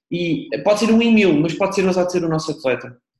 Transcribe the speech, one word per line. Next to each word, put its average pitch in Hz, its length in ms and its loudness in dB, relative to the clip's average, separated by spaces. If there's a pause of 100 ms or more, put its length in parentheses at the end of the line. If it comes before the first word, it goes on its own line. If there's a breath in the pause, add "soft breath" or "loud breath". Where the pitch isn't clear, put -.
(120)
e 170 360 -4 (160)
pode 208 160 2
ser 226 120 2
um 226 100 4
em 233 120 4
mil, 196 260 4
mas 160 140 0
pode 190 220 -4
ser 185 100 0
ousado 180 260 0
ser 175 120 -2
o 165 60 -2
nosso 160 220 -4
atleta. 127 460 -6 (220)